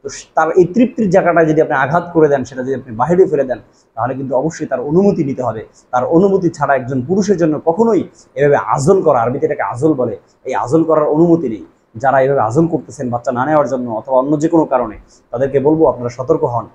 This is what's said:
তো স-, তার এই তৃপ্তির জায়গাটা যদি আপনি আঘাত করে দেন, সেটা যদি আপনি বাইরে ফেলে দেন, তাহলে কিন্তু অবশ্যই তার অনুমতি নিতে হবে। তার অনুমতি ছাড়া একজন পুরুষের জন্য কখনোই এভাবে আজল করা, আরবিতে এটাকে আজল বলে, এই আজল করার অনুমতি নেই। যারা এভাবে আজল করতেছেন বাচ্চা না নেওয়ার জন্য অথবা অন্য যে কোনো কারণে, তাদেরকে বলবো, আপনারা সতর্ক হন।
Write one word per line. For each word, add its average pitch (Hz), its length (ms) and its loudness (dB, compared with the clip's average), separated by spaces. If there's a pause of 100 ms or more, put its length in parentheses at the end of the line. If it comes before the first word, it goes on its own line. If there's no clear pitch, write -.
তো 139 60 -10
স-, - 160 -18 (100)
তার 160 160 0
এই 180 140 4
তৃপ্তির 220 440 0
জায়গাটা 170 360 4
যদি 156 160 2
আপনি 147 120 0
আঘাত 143 400 0
করে 160 140 6
দেন, 139 160 0
সেটা 127 180 -10
যদি 131 140 -4
আপনি 123 200 -12
বাইরে 170 300 4
ফেলে 143 180 0
দেন, 120 160 -4 (360)
তাহলে 123 180 -2
কিন্তু 131 220 -6
অবশ্যই 151 300 -4
তার 127 140 -4
অনুমতি 165 440 2
নিতে 127 200 -4
হবে। 110 220 -6 (260)
তার 123 140 0
অনুমতি 175 440 2
ছাড়া 139 260 0
একজন 131 260 -4
পুরুষের 185 360 0
জন্য 156 280 0
কখনোই 196 440 0 (260)
এভাবে 143 200 4
আজল 131 460 2
করা, 143 200 2
আরবিতে 123 240 -2
এটাকে - 160 -2
আজল 120 320 -2
বলে, 123 240 -4 (260)
এই 127 120 -6
আজল 123 280 0
করার 156 200 2
অনুমতি 160 460 2
নেই। 101 160 -10 (300)
যারা 135 260 2
এভাবে 139 180 2
আজল 123 280 2
করতেছেন 135 420 -6
বাচ্চা 120 220 -4
না 123 140 -2
নেওয়ার 151 220 2
জন্য 123 220 -4
অথবা 117 280 -2
অন্য 147 220 0
যে 156 100 0
কোনো 160 160 2
কারণে, 120 320 -2 (340)
তাদেরকে 131 280 -2
বলবো, 156 260 2
আপনারা 135 240 0
সতর্ক 143 340 -2
হন। 120 320 -4